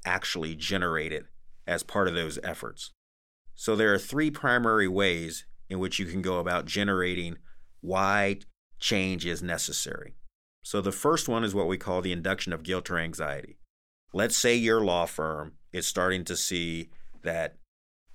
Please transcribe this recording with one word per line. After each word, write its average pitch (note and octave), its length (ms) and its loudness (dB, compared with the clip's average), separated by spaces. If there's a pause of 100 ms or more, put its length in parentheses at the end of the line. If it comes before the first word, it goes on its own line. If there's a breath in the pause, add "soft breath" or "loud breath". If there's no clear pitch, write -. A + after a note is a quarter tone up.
actually E2+ 520 -2
generated D#2+ 720 -2 (400)
as F2 160 0
part G2 260 2
of E2+ 60 0
those D#2+ 280 -2
efforts. - 480 -10 (640)
So - 200 0
there G#2+ 180 6
are G2 60 6
three D3+ 320 0
primary A#2 580 4
ways F2 560 0 (240)
in F#2 100 -4
which F#2 200 -2
you G2 80 -2
can F2+ 160 -2
go F#2 160 0
about F2 280 0
generating F2+ 720 0 (420 soft breath)
why G2 600 2 (380)
change F#2 480 0
is E2 160 -4
necessary. - 720 -4 (480)
So - 180 -2
the G2 120 0
first D#3 360 2
one A2+ 140 2
is G#2 120 0
what F#2+ 140 2
we F#2+ 100 0
call F#2 220 0
the F2+ 120 0
induction F2+ 400 -2
of D#2+ 100 -4
guilt F2+ 280 -2
or F2+ 80 0
anxiety. D#2 600 -4 (540)
Let's A2 240 2
say A#2+ 180 6
your A2+ 280 6
law F2 240 4
firm D#2 480 -4 (180)
is F2+ 140 -2
starting F#2 380 2
to F2 120 -4
see E2 540 -2 (320 soft breath)
that E2 340 -2 (580)